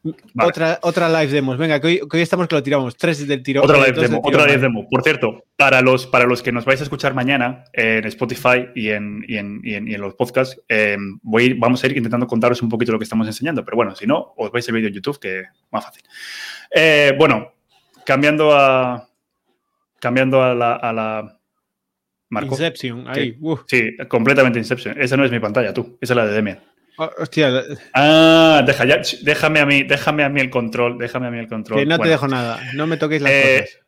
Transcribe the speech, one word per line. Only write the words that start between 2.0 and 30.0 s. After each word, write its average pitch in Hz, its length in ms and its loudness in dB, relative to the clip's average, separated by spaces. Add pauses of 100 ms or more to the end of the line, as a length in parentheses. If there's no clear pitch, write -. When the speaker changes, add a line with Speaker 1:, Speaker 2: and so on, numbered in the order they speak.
Speaker 2:
que 160 80 -4
hoy 170 60 2
estamos 175 240 -2
que 165 80 -2
lo 139 80 0
tiramos, 135 340 -2
tres 151 300 -2
del 135 160 -4
tiro-, 135 200 2
Speaker 1:
Otra 147 140 6
Speaker 2:
eh, 139 40 6
Speaker 1:
live 131 100 4
Speaker 2:
dos 120 100 -2
del 117 100 2
Speaker 1:
demo, - 120 -2
Speaker 2:
tirón, 143 180 0
Speaker 1:
otra 143 60 6
live 143 100 4
Speaker 2:
¿vale? 131 100 2
Speaker 1:
demo. 110 220 -4
Por 123 140 0
cierto, 127 420 -2 (100)
para 135 260 4
los, 127 260 2
para 123 180 2
los 123 160 0
que 127 100 -4
nos 117 140 -6
vais 135 140 2
a 151 40 -6
escuchar 139 300 -4
mañana, 131 580 -2
eh, 113 280 0
en 107 80 -6
Spotify 123 680 -2
y 107 160 -6
en, 104 380 -6
y 110 100 -8
en, 104 260 -10
y 107 120 -8
en, 104 120 -10
y 110 60 -8
en 101 80 -8
los 98 140 -10
podcasts, 131 520 -2
eh, 107 300 0 (240)
voy, 117 320 2
vamos 123 300 0
a 131 40 0
ir - 100 -2
intentando 120 280 -2
contaros 120 380 -2
un 113 60 -2
poquito 117 220 -2
lo 110 60 0
que 110 60 -6
estamos 110 240 -4
enseñando, 120 360 -6
pero - 140 -6
bueno, 98 180 -2
si 104 120 -8
no, 160 300 -2
os 107 140 -6
vais 120 160 -6
el 113 60 -4
vídeo 110 140 -2
en 98 80 -6
YouTube, 139 240 -8
que 92 240 -10 (280)
más 107 140 -8
fácil. - 160 -20 (680)
Eh, 147 440 4
bueno, 139 380 2 (540)
cambiando 151 500 2
a, 131 500 2 (920)
cambiando 131 440 2
a 127 100 2
la, 120 220 0
a 117 180 -6
la, 110 460 -8 (920)
Marco, 123 240 -4
Speaker 2:
Inception, 131 580 -6
Speaker 1:
que 135 80 -4
Speaker 2:
ahí, 123 200 -6
uf. 156 260 -6
Speaker 1:
sí, 113 300 -2 (120)
completamente 127 520 2
Inception. 113 420 -6
Esa 131 160 0
no 139 80 2
es 123 60 0
mi 117 80 -2
pantalla, 104 340 -2
tú, - 260 -8
esa 131 140 -4
es 120 40 2
la 113 100 2
de 104 60 -2
Demian. 104 260 -2 (380)
Speaker 2:
Oh, 160 200 -6
hostia, 156 320 0
la 127 140 0 (300)
Speaker 1:
Ah, 160 720 6
deja 127 200 2
ya, 139 160 4
ch-, - 220 -8
déjame 151 360 0
a 143 60 4
mí, 139 180 2
déjame 147 400 0